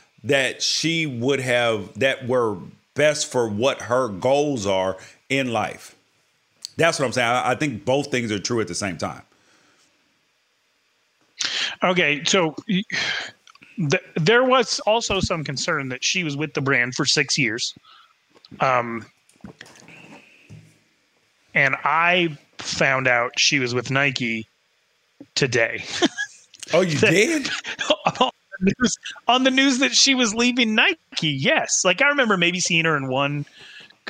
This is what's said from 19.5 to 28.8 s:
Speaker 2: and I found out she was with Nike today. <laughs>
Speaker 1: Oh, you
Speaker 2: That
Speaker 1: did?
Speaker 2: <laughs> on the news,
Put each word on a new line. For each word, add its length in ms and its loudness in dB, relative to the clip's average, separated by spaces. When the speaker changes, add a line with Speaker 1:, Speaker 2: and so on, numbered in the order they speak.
Speaker 2:
and 300 2
I 540 2
found 480 0
out 300 2
she 220 2
was 140 -2
with 180 -2
Nike 560 -2
today. 540 0
<laughs> 40 -10
Speaker 1:
Oh, 60 4
you 200 2
Speaker 2:
That 120 4
Speaker 1:
did? 380 2
Speaker 2:
<laughs> 720 -2
on 100 2
the 180 4
news, 180 0